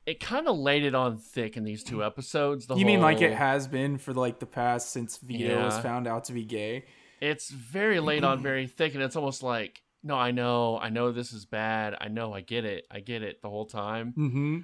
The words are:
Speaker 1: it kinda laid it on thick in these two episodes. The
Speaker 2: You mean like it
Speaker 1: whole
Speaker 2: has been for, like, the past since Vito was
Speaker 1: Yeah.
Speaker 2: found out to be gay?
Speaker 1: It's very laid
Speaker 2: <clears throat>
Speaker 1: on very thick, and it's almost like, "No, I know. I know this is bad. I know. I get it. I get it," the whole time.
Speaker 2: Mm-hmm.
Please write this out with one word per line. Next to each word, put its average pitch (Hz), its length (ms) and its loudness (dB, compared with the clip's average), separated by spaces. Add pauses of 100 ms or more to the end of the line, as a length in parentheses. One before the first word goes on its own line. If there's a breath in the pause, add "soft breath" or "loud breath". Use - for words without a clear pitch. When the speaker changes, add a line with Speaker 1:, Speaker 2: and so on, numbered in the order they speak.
Speaker 1:
it 160 140 -6
kinda 294 320 0
laid 147 320 4
it 135 100 2
on 123 240 2
thick 110 380 -6
in 110 80 -4
these 107 200 -6
two 110 200 -2
episodes. 139 640 -2
The 131 100 -2
Speaker 2:
You 196 100 6
mean 202 140 8
like 156 220 6
it 165 60 8
Speaker 1:
whole - 100 2
Speaker 2:
has 135 300 2
been 139 300 0
for, 139 160 -6
like, 123 260 0
the 123 60 -10
past 120 440 -2
since 117 280 -6
Vito 117 460 -2
was 107 120 2
Speaker 1:
Yeah. 117 60 -2
Speaker 2:
found 123 240 -2
out 117 180 -4
to - 80 -10
be 117 120 -4
gay? 110 400 -6 (360 soft breath)
Speaker 1:
It's 151 300 -4
very 165 500 0
laid 151 240 2
Speaker 2:
<clears throat> 139 60 6
Speaker 1:
on 135 120 2
very 135 240 -2
thick, 147 280 -2
and 139 80 -2
it's 131 140 -2
almost 139 260 -2
like, 117 400 -4 (200)
"No, 147 140 -2
I 123 160 2
know. 120 460 2
I 113 120 -4
know 120 220 2
this 120 200 -6
is 104 140 -14
bad. 110 540 -2
I - 80 -8
know. 110 260 -4
I 98 80 -8
get 113 220 -4
it. 101 260 -6
I 104 100 -12
get 113 220 -6
it," 98 180 -8
the 104 80 -10
whole 104 180 -6
time. 110 520 -6
Speaker 2:
Mm-hmm. 147 460 0